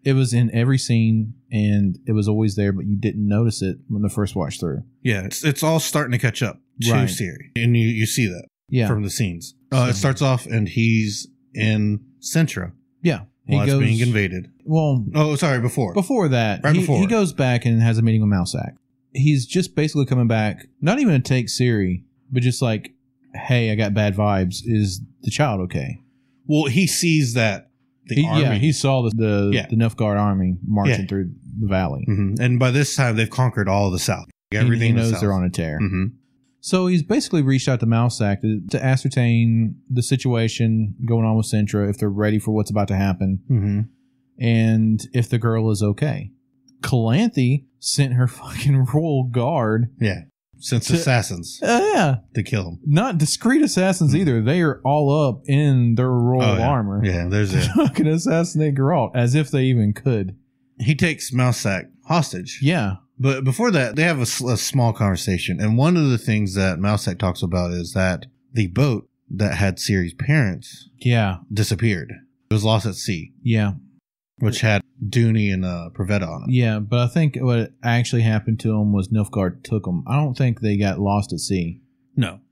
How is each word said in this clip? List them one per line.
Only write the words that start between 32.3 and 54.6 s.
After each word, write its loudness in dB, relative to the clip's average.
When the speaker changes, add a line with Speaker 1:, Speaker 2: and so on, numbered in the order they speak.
Speaker 2:
And 2
by 2
this 0
time, 2
they've 0
conquered 0
all 2
of 0
the -2
south. -4
Speaker 1:
He, -4
Speaker 2:
Everything 2
Speaker 1:
he 2
Speaker 2:
in 4
the 2
Speaker 1:
knows 2
Speaker 2:
south. -2
Speaker 1:
they're 0
on 0
a 0
tear. -4
Speaker 2:
Mm-hmm. -2
Speaker 1:
So -2
he's 2
basically 0
reached 0
out 0
to 0
Mousak 0
to, 0
to -2
ascertain 2
the 0
situation 0
going 2
on 2
with 0
Cintra, 0
if -4
they're -2
ready 0
for -4
what's 0
about 0
to -2
happen, 0
Speaker 2:
Mm-hmm. 0
Speaker 1:
and 2
if 0
the -2
girl 0
is 0
okay. -2
Calanthe 0
sent -2
her 2
<laughs> 0
fucking -2
royal 0
guard. -2
Speaker 2:
Yeah. -2
Since -4
Speaker 1:
To 0
Speaker 2:
assassins. -2
Speaker 1:
Uh, 2
yeah. 2
Speaker 2:
To -2
kill -4
him. -12
Speaker 1:
Not 2
discreet 2
assassins 2
Speaker 2:
Mm-hmm. 2
Speaker 1:
either. 2
They 2